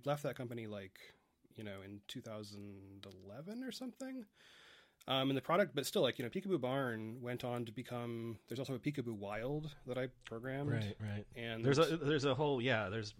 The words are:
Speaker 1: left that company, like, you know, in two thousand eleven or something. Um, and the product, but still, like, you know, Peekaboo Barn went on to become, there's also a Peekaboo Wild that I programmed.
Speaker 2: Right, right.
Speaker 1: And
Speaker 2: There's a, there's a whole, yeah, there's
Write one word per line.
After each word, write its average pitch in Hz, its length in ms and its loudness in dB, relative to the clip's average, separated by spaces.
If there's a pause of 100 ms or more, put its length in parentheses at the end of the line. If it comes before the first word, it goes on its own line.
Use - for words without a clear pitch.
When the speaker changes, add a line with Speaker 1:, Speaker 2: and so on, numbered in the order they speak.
Speaker 1:
left 143 200 2
that 131 120 0
company, 117 300 -6
like, 101 320 -8 (560)
you 110 80 -10
know, 98 220 -8
in 101 240 -10
two 127 120 -8
thousand 101 840 -12 (180)
eleven 160 380 -10
or 262 80 -6
something. 262 540 -8 (840)
Um, 135 220 4
and 135 60 2
the 131 60 0
product, 170 340 4
but 135 100 0
still, 202 160 4
like, 120 160 4
you 127 60 0
know, 117 40 -2
Peekaboo 190 320 0
Barn 123 600 0
went 123 240 -2
on 120 220 0
to 110 40 -8
become, 117 680 -4 (100)
there's 120 100 -4
also 135 160 -2
a 123 60 -2
Peekaboo 123 340 0
Wild 117 560 -2 (160)
that 123 100 -2
I 127 120 0 (160)
programmed. 131 480 -2
Speaker 2:
Right, 107 280 0
right. 104 240 -2 (120)
Speaker 1:
And 117 280 -2
Speaker 2:
There's 135 140 8
a, 156 180 8
there's 147 280 4
a 139 100 6
whole, 143 260 4
yeah, 113 280 4
there's 104 320 -2